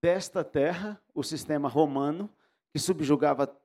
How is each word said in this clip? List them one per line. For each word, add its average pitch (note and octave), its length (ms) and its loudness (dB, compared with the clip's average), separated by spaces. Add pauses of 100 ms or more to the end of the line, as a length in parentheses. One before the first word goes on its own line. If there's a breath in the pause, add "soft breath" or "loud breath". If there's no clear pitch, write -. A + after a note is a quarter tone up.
desta F3+ 400 0
terra, F3 560 -2 (160)
o D3 80 -4
sistema C#3+ 460 -4
romano, D3 600 0 (420)
que D#3 60 -4
subjugava D3 760 2 (100)